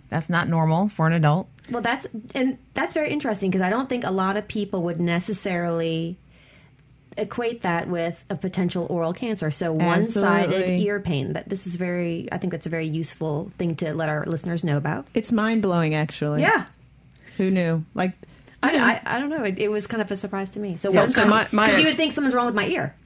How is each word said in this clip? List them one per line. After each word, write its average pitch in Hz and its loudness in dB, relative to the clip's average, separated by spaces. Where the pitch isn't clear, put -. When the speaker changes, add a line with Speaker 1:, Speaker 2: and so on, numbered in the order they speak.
Speaker 1:
that's 160 -4
not 170 2
normal 165 2
for 160 0
an 165 4
adult. 160 4
Speaker 2:
Well, 240 -2
that's, 240 -2
and 262 0
that's 330 -2
very 302 0
interesting 214 0
'cause 185 2
I 185 2
don't 262 0
think 247 -2
a - -2
lot 190 0
of 208 -4
people 196 -4
would 170 -2
necessarily 170 -2
equate 233 -4
that 170 -2
with 170 -4
a 190 -4
potential 180 -2
oral 170 0
cancer. 190 -4
So 165 -2
one-sided 175 2
Speaker 3:
Absolutely. 185 2
Speaker 2:
ear 202 0
pain, 151 -2
that, - -8
this 190 -6
is 175 -6
very, 175 -4
I - -4
think 180 -4
that's 165 -6
a - -6
very 160 -2
useful 160 -4
thing 170 -2
to 156 -4
let 160 -2
our 151 -2
listeners 165 -4
know 147 2
about. 143 -2
Speaker 3:
It's 226 -2
mind-blowing, 202 2
actually. 151 0
Speaker 2:
Yeah. 403 2
Speaker 3:
Who 190 2
knew? 170 2
Like, 185 0
Speaker 2:
I, 277 2
Speaker 3:
you 320 2
know. 254 4
Speaker 2:
I, 233 4
I - -2
don't 285 -2
know. 302 -2
It, 196 -2
it 208 0
was 208 -2
kind 226 -2
of 196 -6
a 202 -4
surprise 196 -6
to - -10
me. 196 -6
So 202 -2
Speaker 4:
Yeah, 185 6
Speaker 2:
one 233 4
Speaker 4:
so 247 4
Speaker 2:
side, 202 6
Speaker 4:
my, 214 4
my 214 4
Speaker 2:
'cause 202 6
you 311 6
Speaker 4:
ex- 311 6
Speaker 2:
would - -2
think 320 0
something's 269 0
wrong 240 2
with 240 0
my 208 0
ear. 311 -4